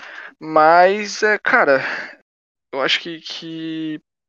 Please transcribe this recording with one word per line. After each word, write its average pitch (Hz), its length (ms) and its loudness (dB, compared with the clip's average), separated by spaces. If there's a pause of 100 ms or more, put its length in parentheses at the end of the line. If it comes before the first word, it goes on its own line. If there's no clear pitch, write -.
(380)
mas, 175 840 2
é, 214 160 2
cara, 143 440 2 (920)
eu 135 100 -4
acho 156 180 -2
que, 165 220 -12
que 160 760 -10 (300)